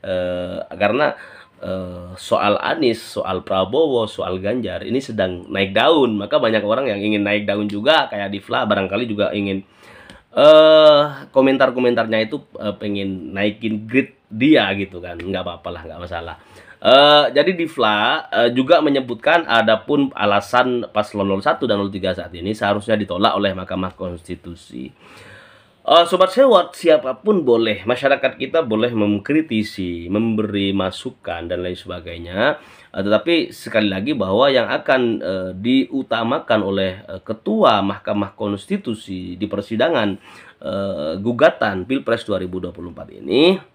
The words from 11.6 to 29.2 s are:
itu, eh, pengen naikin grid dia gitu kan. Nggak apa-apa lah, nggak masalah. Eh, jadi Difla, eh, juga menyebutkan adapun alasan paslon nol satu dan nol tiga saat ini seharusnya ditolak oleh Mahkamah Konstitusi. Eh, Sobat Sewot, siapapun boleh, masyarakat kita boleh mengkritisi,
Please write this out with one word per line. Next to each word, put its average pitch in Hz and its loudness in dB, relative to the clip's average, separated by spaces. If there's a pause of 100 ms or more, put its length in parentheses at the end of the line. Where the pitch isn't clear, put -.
itu, 135 -8 (160)
eh, 101 -6
pengen 98 -6
naikin 107 -4
grid 127 -2 (160)
dia 113 4
gitu 98 -6
kan. 87 -12
Nggak 92 -6
apa-apa 87 -10
lah, 85 -12
nggak 80 -14
masalah. 82 -12 (400)
Eh, 143 8 (120)
jadi 160 2
Difla, 123 0
eh, 120 4
juga 147 4
menyebutkan 139 0
adapun 117 2
alasan 120 0
paslon 101 -2
nol 98 -4
satu 143 -2
dan 104 2
nol 98 -4
tiga 95 -4
saat 85 -12
ini 92 -6
seharusnya 104 0
ditolak 98 0
oleh 101 0
Mahkamah 92 -6
Konstitusi. 85 -14 (920)
Eh, 170 6
Sobat 185 4
Sewot, 226 6
siapapun 165 2
boleh, 113 2
masyarakat 131 0
kita 160 -2
boleh 113 0
mengkritisi, 101 -2